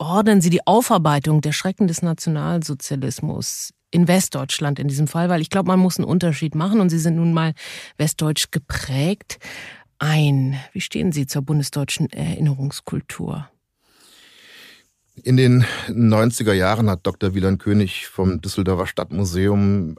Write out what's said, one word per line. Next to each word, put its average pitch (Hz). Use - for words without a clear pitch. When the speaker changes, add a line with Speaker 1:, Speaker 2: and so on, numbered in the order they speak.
Speaker 1:
ordnen 202
Sie 170
die 175
Aufarbeitung 156
der 151
Schrecken 190
des 165
Nationalsozialismus 156
in 175
Westdeutschland 143
in 139
diesem 143
Fall? 170
Weil 175
ich 160
glaub, 196
man 185
muss 185
einen 175
Unterschied 160
machen 196
und 185
Sie 165
sind 165
nun 165
mal 160
westdeutsch 156
geprägt, -
ein. 143
Wie 190
stehen -
Sie 143
zur 143
bundesdeutschen 143
Erinnerungskultur? -
Speaker 2:
In 131
den 127
neunziger 110
Jahren 104
hat 92
Doktor 95
Wieland 95
König 104
vom 92
Düsseldorfer 95
Stadtmuseum 98